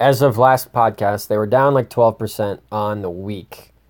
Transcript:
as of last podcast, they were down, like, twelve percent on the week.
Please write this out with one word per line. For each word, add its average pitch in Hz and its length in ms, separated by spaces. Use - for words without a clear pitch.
as 127 200
of 135 160
last 131 360
podcast, 104 560
they 107 100
were 107 80
down, 135 280
like, 123 160
twelve 113 280
percent 104 420
on 104 300
the 90 80
week. 95 600